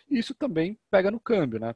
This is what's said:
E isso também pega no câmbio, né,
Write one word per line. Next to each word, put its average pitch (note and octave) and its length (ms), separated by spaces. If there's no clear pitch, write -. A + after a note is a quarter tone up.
E C#4 80
isso A#3 160
também F#3+ 460
pega F#3+ 220
no A3+ 80
câmbio, D3+ 400
né, A2+ 180